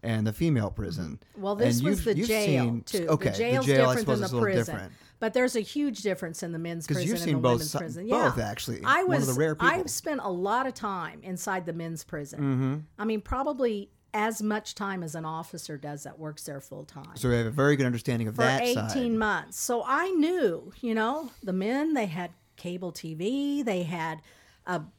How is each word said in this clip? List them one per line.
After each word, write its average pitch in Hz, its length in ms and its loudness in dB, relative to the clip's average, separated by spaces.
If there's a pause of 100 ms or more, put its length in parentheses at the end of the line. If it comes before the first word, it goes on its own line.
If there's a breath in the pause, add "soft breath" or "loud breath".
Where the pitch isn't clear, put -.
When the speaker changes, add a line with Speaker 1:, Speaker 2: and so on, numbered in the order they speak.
Speaker 1:
and 110 240 0
the 110 60 0
female 123 380 2
prison. 98 480 -6 (180)
Speaker 2:
Well, 202 200 -2
this 240 220 4
Speaker 1:
And 247 100 2
Speaker 2:
was 202 100 2
Speaker 1:
you've, 170 60 -4
Speaker 2:
the 220 120 2
Speaker 1:
you've 220 120 0
Speaker 2:
jail, 202 360 2
Speaker 1:
seen, 117 180 0
Speaker 2:
too. 175 260 -2
Speaker 1:
okay, 151 220 4
Speaker 2:
The 95 60 -4
jail's 131 300 2
Speaker 1:
the 139 80 6
jail, 131 160 8
I 127 60 4
Speaker 2:
different 220 100 0
than 135 100 4
Speaker 1:
suppose, 104 40 0
Speaker 2:
the - 40 0
Speaker 1:
is - 80 -2
a - 40 -4
little 117 80 4 (100)
Speaker 2:
prison. - 200 0
Speaker 1:
different. 95 180 -8 (260 loud breath)
Speaker 2:
But 220 160 -2
there's 254 220 4
a 226 40 2
huge 277 400 -2
difference 170 420 -4
in 170 100 -6
the 165 60 -6
men's 170 280 -6
Speaker 1:
'Cause 147 100 0
Speaker 2:
prison 139 120 0
Speaker 1:
you've 226 100 0
Speaker 2:
and - 60 -4
Speaker 1:
seen 151 120 2
Speaker 2:
the 127 60 2
Speaker 1:
both 123 100 6
Speaker 2:
women's 117 200 2
Speaker 1:
si-, - 60 0
Speaker 2:
prison. 165 300 -6
Speaker 1:
both, 233 300 4
Speaker 2:
Yeah. 107 100 0
Speaker 1:
actually. 110 360 -6
Speaker 2:
I 294 200 4
Speaker 1:
One 349 120 4
of 240 100 2
Speaker 2:
was, - 80 2
Speaker 1:
the - 40 0
rare 156 160 4
people. 233 140 2
Speaker 2:
I've 330 220 0
spent 302 320 -4
a 180 80 -4
lot 196 360 0
of 254 60 -4
time 175 500 -6
inside 185 440 -4
the 165 80 -6
men's 165 300 -6
prison. 147 360 -8
Speaker 1:
Mm-hmm. 135 340 2 (240)
Speaker 2:
I 208 60 -6
mean, 220 160 0
probably 254 680 -2 (240)
as 220 280 0
much 214 320 -2
time 196 280 -4
as 156 120 -8
an 160 120 -6
officer 160 500 -8
does 147 280 -10
that 143 140 -16
works 151 260 -12
there 139 180 -10
full - 240 -14
time. - 300 -18
Speaker 1:
So 127 120 0
we 120 80 6
have 117 100 2
a 110 40 0
very 143 260 6
good 135 100 4
understanding 117 420 0
of 110 80 -6
Speaker 2:
For - 60 2
Speaker 1:
that 135 200 4
Speaker 2:
eighteen 240 260 0
Speaker 1:
side. 240 240 0
Speaker 2:
months. 214 480 0
So 240 260 -2
I 311 260 0
knew, 294 680 2
you 226 140 0
know, 247 360 0 (120)
the 190 100 -4
men, 254 400 0
they 240 140 2
had 175 240 -6 (260)
cable 180 360 -6
T 160 220 -8
V, 277 480 -2
they 196 200 0
had 160 400 -4 (440 soft breath)
a 175 140 -2 (180)